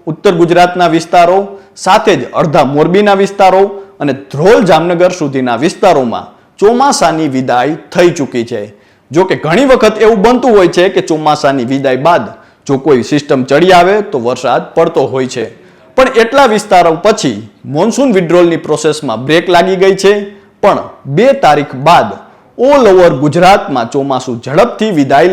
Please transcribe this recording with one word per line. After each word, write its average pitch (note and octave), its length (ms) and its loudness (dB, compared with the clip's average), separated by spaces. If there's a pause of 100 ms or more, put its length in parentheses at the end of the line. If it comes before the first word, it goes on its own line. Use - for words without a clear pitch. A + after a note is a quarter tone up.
ઉત્તર F3+ 320 -2
ગુજરાતના F3 540 2
વિસ્તારો, F3 440 2 (360)
સાથે - 440 0
જ - 20 -6 (180)
અડધા D#3 260 0 (100)
મોરબીના G3 480 2
વિસ્તારો F#3+ 400 2 (380)
અને C#3+ 120 -4 (180)
ધ્રોલ F#3+ 380 2
જામનગર F3 500 2
સુધીના C3 440 -4
વિસ્તારોમાં C3 640 -2 (300)
ચોમાસાની F#3+ 760 0
વિદાય C3 400 -2 (180)
થઈ F3 240 2
ચૂકી B2 340 -6
છે. A2+ 100 -8 (500)
જો E3 140 0
કે F#3 180 -4
ઘણી F3+ 280 0
વખત G#3+ 340 2
એવું G#3+ 180 2
બનતું B3 320 2
હોય F#3 220 4
છે F3+ 180 2
કે E3+ 140 2
ચોમાસાની D3 640 -2
વિદાય C3+ 340 -2
બાદ D#3+ 180 0 (420)
જો C#3 180 0
કોઈ C3+ 260 2
સિસ્ટમ C#3+ 380 -2
ચડી E3+ 240 2
આવે F3+ 220 4 (160)
તો C#3+ 60 -6 (100)
વરસાદ B2+ 360 -2 (120)
પડતો E3 380 0
હોય C3 220 -4
છે, A#2 100 -6 (520)
પણ B3+ 240 2
એટલા C4 340 2
વિસ્તારો F#3 360 2 (140)
પછી E3 320 0 (380)
મોન્સૂન A3+ 420 0
વિડ્રોલની E3+ 500 0
પ્રોસેસમાં D3 580 -4
બ્રેક E3 300 0
લાગી F#3 280 2
ગઈ G3 200 4
છે. G3 100 4 (480)
પણ F#3 180 0 (260)
બે D3+ 220 0 (160)
તારીખ D3 320 0 (120)
બાદ E3+ 220 2 (480)
all C4 340 2
over F3+ 200 6 (100)
ગુજરાતમાં E3+ 720 0
ચોમાસું C3+ 420 -4 (100)
ઝડપથી G#3+ 520 -2
વિદાય C#3+ 360 2